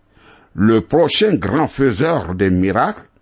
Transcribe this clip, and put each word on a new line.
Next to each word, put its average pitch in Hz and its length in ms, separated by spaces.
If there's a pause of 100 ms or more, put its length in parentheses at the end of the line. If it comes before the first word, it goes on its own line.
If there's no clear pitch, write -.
(540)
le 110 260
prochain 165 560
grand 120 320
faiseur 123 680
de 95 140
miracles 95 600 (140)